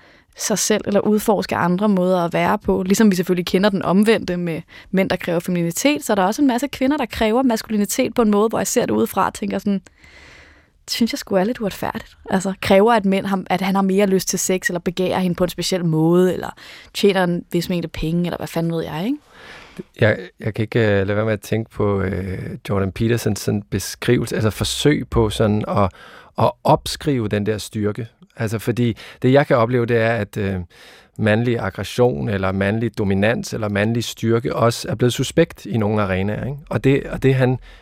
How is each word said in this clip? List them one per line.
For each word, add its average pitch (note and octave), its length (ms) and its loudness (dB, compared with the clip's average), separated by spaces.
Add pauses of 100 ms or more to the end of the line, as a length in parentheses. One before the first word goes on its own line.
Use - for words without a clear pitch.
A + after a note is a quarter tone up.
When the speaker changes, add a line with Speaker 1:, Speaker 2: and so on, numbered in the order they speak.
(380)
Speaker 1:
sig G3+ 220 -2
selv, - 280 0
eller G3+ 120 0
udforske G#3 560 0
andre F3+ 340 0
måder F#3 360 2
at E3+ 80 -4
være F3 240 2
på. F#3+ 260 -2
Ligesom G3+ 280 2
vi F#3 40 0
selvfølgelig F3+ 300 -2
kender G3 240 2
den G3 140 -2
omvendte F#3+ 540 2
med E3+ 240 -6 (300)
mænd, F#3+ 180 0
der - 60 0
kræver F3 240 -2
femininitet, F3+ 680 0
så A3 80 0
er - 20 2
der G3 80 2
også A3 180 0
en C#4+ 60 4
masse B3 200 0
kvinder, C4+ 300 -2
der C4+ 80 -4
kræver A3+ 380 0
maskulinitet A3+ 680 0
på - 80 0
en G#3+ 100 4
måde, G#3 180 4
hvor - 100 -2
jeg G3 80 -2
ser A3+ 180 0
det A3 80 -2
udefra G#3+ 320 0
og - 80 -2
tænker G3 260 -6
sådan, G3 220 -2 (1040)
det - 60 -10
synes - 220 0
jeg C#4 60 -8
sgu - 160 -4
er F#3 80 2
lidt A#3 180 -4
uretfærdigt. - 560 -6 (120)
Altså, F#3+ 320 -2
kræver, G#3 320 6
at G#3 120 2
mænd F#3+ 200 0
har, G3 240 -2
at F3+ 120 0
han F#3+ 140 0
har G3 60 2
mere G3 240 4
lyst F#3 240 2
til F#3 100 -4
sex, - 300 -2
eller F3 100 -4
begærer F3+ 400 -2
hende F3+ 160 0
på F#3 80 0
en E3+ 60 0
speciel F3 360 -4
måde, E3+ 480 4
eller - 160 -6 (440)
tjener F#3+ 300 4
en F3 280 -2
vis E3+ 180 -2
mængde F3 180 -2
penge, E3 380 -2
eller E3+ 120 -4
hvad - 100 -8
fanden E3 240 -2
ved E3 120 -2
jeg, D#3+ 220 -6
ikke? C#4+ 120 -2 (840)
Speaker 2:
Jeg, G#2+ 180 4 (220)
jeg A2 140 -6
kan A2+ 100 -2
ikke, A2+ 160 0
øh, G2+ 280 4
lade G2+ 80 0
være G#2+ 100 0
med A2 80 0
at G2+ 80 -4
tænke A2 300 -4
på, G2+ 300 0
øh, F#2+ 380 -4 (300)
Jordan G2 220 0
Petersons A2+ 480 -2
sådan G#2+ 300 -2
beskrivelse, A#2 640 -2
altså G#2+ 140 0
forsøg - 600 0
på A2+ 200 2
sådan G#2+ 380 0
at, G2+ 220 0 (500)
at A2+ 120 4 (120)
opskrive C#3 640 0
den G#2 180 -2
der G#2+ 120 -2
styrke. G#2 500 -6 (300)
Altså, A2 220 -4
fordi A#2 380 -2 (240)
det, B2+ 120 4
jeg C#3+ 140 6
kan C#3 100 4
opleve, A#2 280 2
det A#2 120 0
er, A2+ 160 2
at, G#2 240 -4
øh, G2 180 -2 (640)
mandlig A2+ 420 2
aggression, B2 680 0
eller F#2+ 220 0
mandlig G#2 460 0
dominans, G2+ 560 0
eller A2 160 -4
mandlig A2 340 0
styrke A#2 520 -2
også - 340 0
er C3 60 -2
blevet A#2+ 180 2
suspekt - 520 -2
i G3 120 -4
nogle G#2+ 240 0
arenaer, G2+ 440 -2
ikke? C#3 120 -8 (120)
Og - 140 -4
det, C#3 200 4
og - 200 -10
det, C3+ 120 4
han B2+ 240 2 (220)